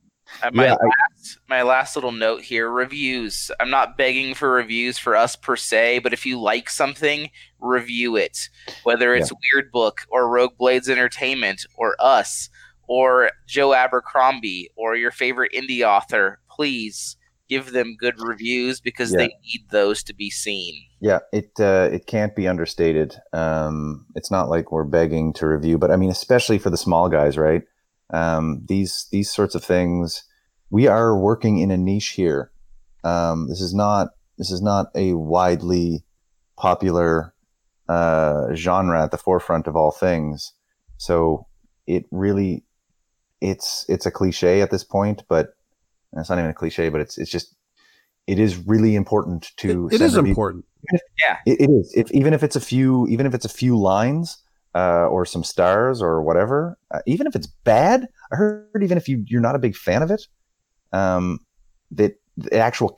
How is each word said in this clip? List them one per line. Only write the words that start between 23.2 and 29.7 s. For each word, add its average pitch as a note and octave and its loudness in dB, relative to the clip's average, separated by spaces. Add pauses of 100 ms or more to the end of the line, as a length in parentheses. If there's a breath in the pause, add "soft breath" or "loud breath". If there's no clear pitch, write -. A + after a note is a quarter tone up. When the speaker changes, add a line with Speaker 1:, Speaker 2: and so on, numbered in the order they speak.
Speaker 2:
Um, D#2 -4
it's - -10
not F#2 0
like E2 -2
we're D#2+ -2
begging D#2+ 0
to D#2+ -4
review, D#2 2
but F2+ 4
I F#2 4
mean, F#2 2
especially A#2 2
for F#2 -2
the E2 -2
small F2 2
guys, D2 2
right? D#2 2 (480)
Um, D#2+ -2
these, G2 -4
these G2+ -4
sorts G2+ 0
of - -6
things, F2 -2 (460)